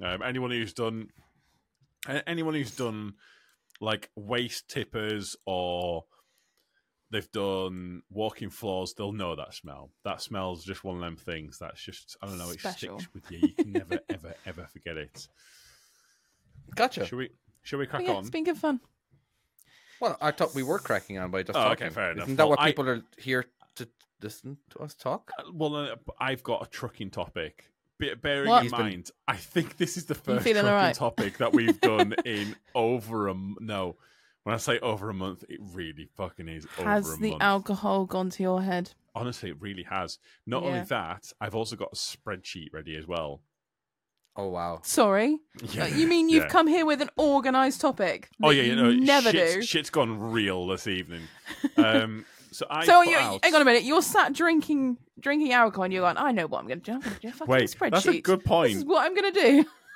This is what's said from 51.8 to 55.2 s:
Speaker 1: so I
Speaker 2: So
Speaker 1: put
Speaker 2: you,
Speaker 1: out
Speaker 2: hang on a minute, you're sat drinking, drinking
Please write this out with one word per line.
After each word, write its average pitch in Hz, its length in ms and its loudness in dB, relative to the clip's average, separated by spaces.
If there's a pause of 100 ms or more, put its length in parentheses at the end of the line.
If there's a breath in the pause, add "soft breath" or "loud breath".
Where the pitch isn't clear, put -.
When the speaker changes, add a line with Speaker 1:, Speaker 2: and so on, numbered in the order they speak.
Speaker 1:
so - 180 -8
I 156 140 -2
Speaker 2:
So 349 180 12
Speaker 1:
put 349 80 4
Speaker 2:
you, 330 60 4
Speaker 1:
out 208 280 0
Speaker 2:
hang 339 100 6
on 302 80 8
a - 20 6
minute, 240 180 8
you're 302 200 4
sat 302 320 4
drinking, 294 640 2 (200)
drinking 294 340 2